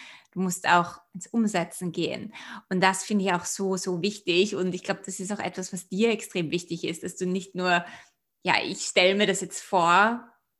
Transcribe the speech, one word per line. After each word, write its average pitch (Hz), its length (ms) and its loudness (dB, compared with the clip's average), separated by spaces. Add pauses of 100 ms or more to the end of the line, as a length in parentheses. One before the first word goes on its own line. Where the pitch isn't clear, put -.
(320)
Du 175 80 -4
musst 185 280 -2
auch 175 320 2 (140)
ins - 140 -14
Umsetzen 180 640 0
gehen. - 420 -4 (340)
Und 185 140 0
das 190 220 4
finde 202 200 0
ich 190 80 2
auch 175 140 0
so, 190 320 -2
so 180 240 -4
wichtig. 196 520 0
Und 180 200 -2
ich 180 100 -8
glaub, 190 200 -4
das 190 160 -10
ist 190 120 -6
auch 208 80 -6
etwas, 180 320 -8
was - 160 -10
dir 220 220 2
extrem 190 400 -2
wichtig 170 340 -6
ist, - 200 -6
dass 180 120 -10
du 185 100 -4
nicht 185 280 -4
nur, 180 300 0 (600)
"Ja, 175 180 2
ich - 200 -6
stell 185 320 4
mir 208 120 4
das 180 140 2
jetzt - 220 -10
vor 196 720 4 (280)